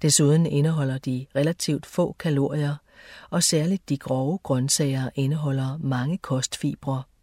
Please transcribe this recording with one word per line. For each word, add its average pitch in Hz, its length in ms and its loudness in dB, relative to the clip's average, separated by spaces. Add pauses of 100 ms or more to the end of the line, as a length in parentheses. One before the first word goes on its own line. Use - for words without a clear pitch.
Desuden 156 440 4
indeholder 143 520 2
de 131 280 -4 (100)
relativt 151 500 0
få - 340 -2
kalorier, 143 560 0 (540)
og 170 140 0
særligt 170 460 0
de 139 80 0
grove 135 400 -2
grøntsager 135 800 0
indeholder 139 640 -2
mange 135 400 -2
kostfibre. 131 840 -4 (200)